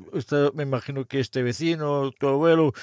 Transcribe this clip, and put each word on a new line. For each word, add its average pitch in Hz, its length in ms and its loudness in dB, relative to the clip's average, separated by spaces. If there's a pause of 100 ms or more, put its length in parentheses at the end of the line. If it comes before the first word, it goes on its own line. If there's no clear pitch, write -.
(140)
Esta, 143 400 0
me 151 80 -6
imagino 135 440 -6
que 139 140 -2
este 127 220 -2
vecino, 143 680 -2
tu 139 160 -2
abuelo, 156 440 4 (100)